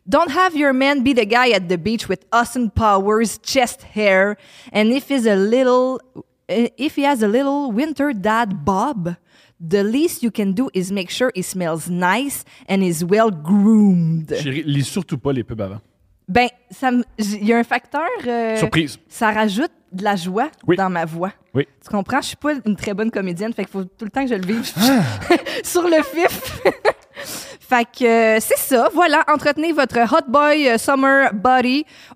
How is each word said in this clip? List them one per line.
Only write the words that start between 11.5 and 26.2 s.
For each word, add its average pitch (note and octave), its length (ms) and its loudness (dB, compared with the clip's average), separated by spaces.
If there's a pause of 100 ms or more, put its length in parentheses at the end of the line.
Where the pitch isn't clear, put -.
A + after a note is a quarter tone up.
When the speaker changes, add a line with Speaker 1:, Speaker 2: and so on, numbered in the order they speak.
Speaker 1:
nice F#3 540 -2 (260)
and F#3+ 140 2
is E3+ 200 0
well G#3+ 280 2
groomed. F3 1080 2
Speaker 2:
Chérie, C#3+ 280 -4
lis C#3+ 200 0
surtout F3 300 -6
pas C#3 160 -2
les A#2+ 100 -2
pubs G#2+ 180 -10
avant. G2 180 -8 (480)
Speaker 1:
Ben, A#3 220 2 (220)
ça B3+ 200 -2
me, A#3+ 120 2 (140)
j-, G#3 240 -4
il G#3 60 -2
y A3+ 60 4
a A#3 40 4
un A#3+ 60 2
facteur, B3 380 -4 (260)
euh, A#3 300 -2
Speaker 2:
Surprise. E3+ 500 -2
Speaker 1:
ça G#3+ 240 -2
rajoute G#3+ 400 0 (200)
de F#3 120 -10
la G3+ 120 0
joie F#3 340 -4 (180)
Speaker 2:
Oui. F3+ 80 4
Speaker 1:
dans F#3 140 0
ma E3+ 160 -2
voix. E3+ 260 -6 (220)
Speaker 2:
Oui. C#3 140 -2 (160)
Speaker 1:
Tu - 60 -20
comprends ? G#3 300 -2
Je - 100 -6
suis - 60 -12
pas D4+ 180 -4 (120)
une G#3 100 0
très - 200 -6
bonne A3 160 -2
comédienne, G3 420 -4
fait G3+ 100 -6
qu'il - 80 -12
faut F#3+ 120 -6
tout - 220 -16
le G#3 60 -8
temps C4+ 120 -2
que C4 60 -2
je B3 60 -2
le F#3 100 -4
vive A3 300 -4
Speaker 2:
Ah. A#3+ 260 4 (280)
Speaker 1:
<laughs> - 340 0
sur F4 200 -2
le D#4+ 200 4
fif. - 560 -4 (540)